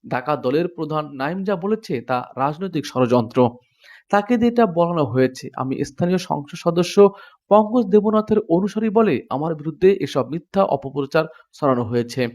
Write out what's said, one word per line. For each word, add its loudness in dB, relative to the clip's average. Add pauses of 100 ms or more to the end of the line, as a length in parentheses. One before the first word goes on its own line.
ডাকাত -2
দলের 0
প্রধান -6
নাইম -6
যা -2
বলেছে -4
তা -4
রাজনৈতিক -4
ষড়যন্ত্র, 2 (600)
তাকে 2
দিয়ে 2
এটা 4
বলানো 0
হয়েছে। 0
আমি -4
স্থানীয় -2
সংসদ -6
সদস্য 4 (400)
পঙ্কজ 4
দেবনাথের 2 (120)
অনুসারী 0
বলে 2
আমার -4
বিরুদ্ধে 2
এসব -2
মিথ্যা -2
অপপ্রচার -2 (280)
ছড়ানো 0
হয়েছে। -2